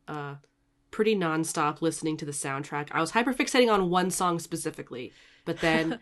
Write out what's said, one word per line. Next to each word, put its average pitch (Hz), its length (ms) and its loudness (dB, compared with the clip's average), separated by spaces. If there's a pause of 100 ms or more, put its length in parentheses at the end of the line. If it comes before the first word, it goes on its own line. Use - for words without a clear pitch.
uh, 143 260 -8 (560)
pretty 220 240 2
nonstop 160 680 0
listening 160 360 -2
to 160 80 -8
the 147 80 -8
soundtrack. 143 580 -6
I 151 100 0
was 160 120 0
hyper 240 200 2
fixating 247 400 4
on 190 160 4
one 180 220 2
song 175 300 0
specifically, 151 720 -8 (320)
but 165 160 -4
then 160 420 2